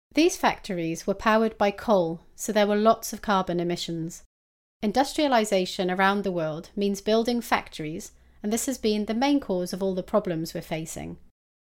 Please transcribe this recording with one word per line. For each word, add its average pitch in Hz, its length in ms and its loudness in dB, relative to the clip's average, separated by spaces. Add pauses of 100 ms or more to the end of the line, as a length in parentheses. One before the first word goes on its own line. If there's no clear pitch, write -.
(140)
These 339 220 2
factories 170 720 -2
were 196 80 0
powered 220 420 2
by 202 140 2
coal, 180 520 0 (120)
so - 180 -6
there 208 140 4
were 208 100 2
lots 220 360 2
of 214 100 -12
carbon 185 380 0
emissions. 170 640 -6 (560)
Industrialization 214 1080 2
around 196 320 2
the 196 100 -2
world 160 420 -4
means 202 260 0
building 233 400 2
factories, 190 720 -6 (300)
and 208 100 -4
this 233 140 -2
has 262 120 -4
been 214 260 0
the 220 100 -4
main 277 260 2
cause 180 320 -4
of 185 100 -6
all 190 120 0
the 185 80 -2
problems 170 520 -2
we're 165 80 -8
facing. 160 560 -8 (460)